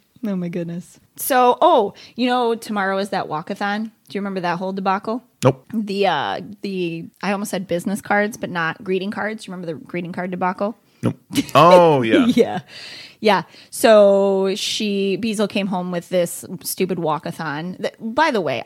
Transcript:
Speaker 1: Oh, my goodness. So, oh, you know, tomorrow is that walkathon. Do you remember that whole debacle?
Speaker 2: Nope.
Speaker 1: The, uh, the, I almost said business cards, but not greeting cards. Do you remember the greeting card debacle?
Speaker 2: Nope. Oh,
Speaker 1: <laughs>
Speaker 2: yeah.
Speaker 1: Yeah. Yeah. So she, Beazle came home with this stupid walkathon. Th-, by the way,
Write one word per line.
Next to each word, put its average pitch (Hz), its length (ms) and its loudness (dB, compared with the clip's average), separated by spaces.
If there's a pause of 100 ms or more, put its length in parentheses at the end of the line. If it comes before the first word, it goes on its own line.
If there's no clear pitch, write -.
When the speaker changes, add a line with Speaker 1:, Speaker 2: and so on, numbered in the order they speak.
(280)
Speaker 1:
Oh, 202 80 -2
my 175 140 -4
goodness. 170 500 -8 (160)
So, 247 480 2
oh, 262 320 4 (200)
you 247 120 0
know, 247 260 0
tomorrow 202 460 -4
is 202 100 -4
that 190 180 -4
walkathon. 202 580 -6
Do - 300 -14
you 190 60 -4
remember 190 200 -6
that 175 180 -2
whole 190 120 -4
debacle? 196 520 -4 (200)
Speaker 2:
Nope. - 300 2
Speaker 1:
The, 202 320 -2
uh, 135 360 0 (200)
the, 175 440 -6 (180)
I 185 80 -2
almost 202 180 -6
said 190 180 -6
business 175 340 -4
cards, 208 360 -2
but - 140 -8
not 165 320 -4
greeting 190 260 -2
cards. 214 360 -8
Do - 40 -14
you 185 60 -12
remember 170 180 -8
the 131 100 -14
greeting 175 280 -8
card 180 180 -6
debacle? 185 480 -4 (240)
Speaker 2:
Nope. - 160 -2 (380)
Oh, 165 460 8
Speaker 1:
<laughs> - 20 0
Speaker 2:
yeah. 110 240 4
Speaker 1:
Yeah. 113 320 2 (600)
Yeah. 196 240 2 (280)
So 196 840 6
she, 196 640 -2
Beazle 214 300 -2
came 196 160 -2
home 180 260 -4
with 175 180 -6
this 175 360 -2 (180)
stupid 185 360 -4
walkathon. 160 840 -6
Th-, - 180 -6
by 262 300 0
the 226 120 0
way, 131 240 -2